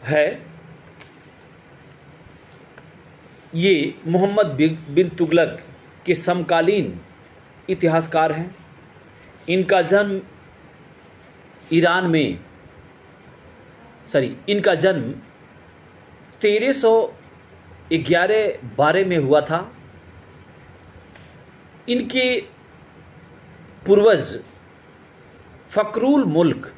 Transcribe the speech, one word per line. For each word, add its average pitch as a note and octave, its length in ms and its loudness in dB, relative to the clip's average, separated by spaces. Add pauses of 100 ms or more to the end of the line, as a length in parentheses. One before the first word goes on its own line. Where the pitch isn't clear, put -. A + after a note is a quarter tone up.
है। D3+ 420 -2 (3000)
ये E3+ 520 0
मोहम्मद G3+ 380 2
बिग-, D#3 440 -2
बिन E3 200 2
तुगलक D#3+ 540 0 (420)
के F3 100 0
समकालीन E3+ 880 -2 (680)
इतिहासकार D#3+ 640 0
हैं। E3+ 240 -8 (920)
इनका F#3 320 2
जन्म G3 400 0 (1500)
ईरान E3+ 320 2
में, C#3+ 340 -2 (1700)
सॉरी, C3+ 260 -2 (120)
इनका G3+ 260 2
जन्म D3 360 -2 (1300)
तेरह G#3+ 300 0
सौ A3+ 420 2 (800)
ग्यारह F3 840 0
बारह D#3+ 300 2
में F3+ 120 -2
हुआ C#3+ 240 2
था। E3 320 -6 (2250)
इनके B3+ 520 -2 (1400)
पूर्वज G3 540 4 (1300)
फकरुल A#3 560 0
मुल्क E3 540 -2